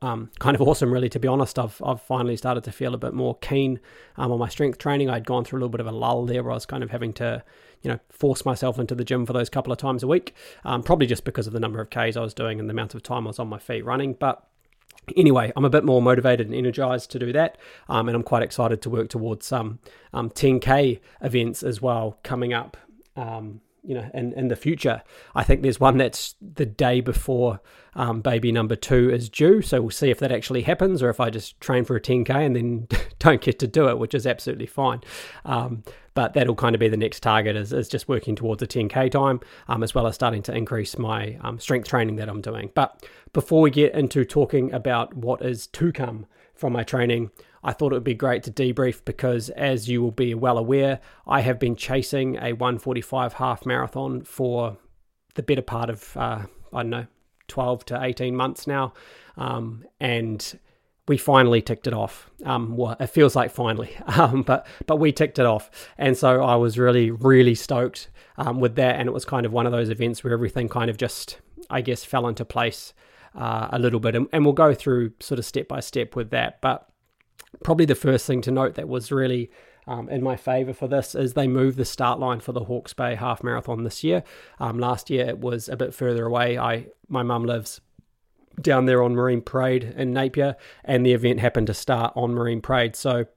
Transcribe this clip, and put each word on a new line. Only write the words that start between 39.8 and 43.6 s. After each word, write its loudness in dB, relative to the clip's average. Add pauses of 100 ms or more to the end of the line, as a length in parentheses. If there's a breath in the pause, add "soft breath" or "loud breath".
as -4
well 2
as -2
starting 0
to -6
increase -4
my, -4
um, -8
strength -2
training 0
that -6
I'm -8
doing. -8
But -2 (260 loud breath)
before 4